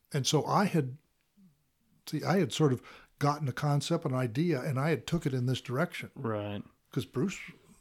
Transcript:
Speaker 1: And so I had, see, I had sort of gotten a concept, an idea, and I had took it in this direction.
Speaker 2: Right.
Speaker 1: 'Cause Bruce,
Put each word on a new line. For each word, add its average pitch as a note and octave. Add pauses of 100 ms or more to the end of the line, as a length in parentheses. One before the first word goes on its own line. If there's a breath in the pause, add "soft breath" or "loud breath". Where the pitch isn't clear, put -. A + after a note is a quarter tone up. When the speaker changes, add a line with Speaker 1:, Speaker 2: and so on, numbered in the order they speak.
(120)
Speaker 1:
And C3+
so D3+
I F3
had, C#3+ (1080)
see, D3
I D#3
had C3+
sort D3
of A#2 (380 loud breath)
gotten D3
a B2
concept, D3
an C3
idea, B2+
and B2+
I D#3
had B2+
took E3+
it C3
in B2
this B2+
direction. -
Speaker 2:
Right. G#2 (280)
Speaker 1:
'Cause -
Bruce, D#3+ (420)